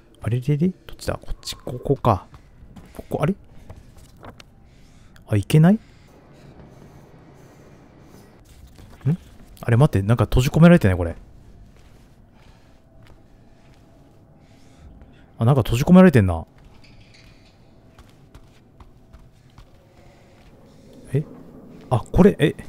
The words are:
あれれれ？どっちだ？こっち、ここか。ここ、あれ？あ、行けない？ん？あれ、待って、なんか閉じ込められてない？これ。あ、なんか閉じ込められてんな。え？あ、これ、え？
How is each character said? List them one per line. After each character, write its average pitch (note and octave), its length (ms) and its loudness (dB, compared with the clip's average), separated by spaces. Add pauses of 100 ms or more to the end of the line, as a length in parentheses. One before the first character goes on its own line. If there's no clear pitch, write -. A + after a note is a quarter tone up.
(240)
あ - 40 -8
れ B2 120 -4
れ D3 160 -2
れ？ E3 120 -2
ど - 260 -12
っ - 20 -14
ち - 120 -14
だ？ - 60 -4
こ - 180 -8
っ - 80 -14
ち、 - 160 -16
こ - 240 -12
こ C#3 160 -4
か。 - 300 -2 (680)
こ - 140 -20
こ、 - 100 -6
あ D3+ 60 -4
れ？ G3 80 -2 (1900)
あ、 - 80 -6
行 G2+ 100 -2
け - 140 2
な E3 140 6
い？ - 20 0
ん？ A3+ 40 -2 (3750)
あ - 80 -10
れ、 A#2 80 2
待 C#3 220 4
っ - 20 0
て、 G2 60 -4
な A2+ 80 0
ん - 20 0
か G#2 100 -2
閉 - 160 0
じ C3+ 80 -4
込 D#3 100 0
め E3+ 80 8
ら E3+ 60 6
れ F3 40 4
て - 80 0
な F#2 80 0
い？ - 20 -4
こ F2 60 -4
れ。 E2 140 -8 (4000)
あ、 A#2+ 40 -2
な A#2+ 80 4
ん - 40 -2
か B2+ 60 0
閉 A#2 160 -6
じ C3 40 -4
込 E3+ 120 -2
め F3+ 40 10
ら F#3 60 10
れ F3+ 80 6
て C3 80 4
ん G2 60 2
な。 E2 200 -6 (4000)
え？ C#3+ 120 -4 (680)
あ、 A2+ 80 -2 (140)
こ E3 100 4
れ、 G3 160 2
え？ D3+ 160 -2 (140)